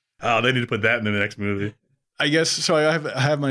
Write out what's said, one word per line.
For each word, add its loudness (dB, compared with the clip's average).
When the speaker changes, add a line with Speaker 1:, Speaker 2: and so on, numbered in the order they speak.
Speaker 1:
Oh, 0
they 2
need 0
to -2
put -4
that 2
in -6
the 0
next -2
movie. -4
Speaker 2:
I 0
guess, 2
so 0
I 4
have, -2
I -6
have 0
my -2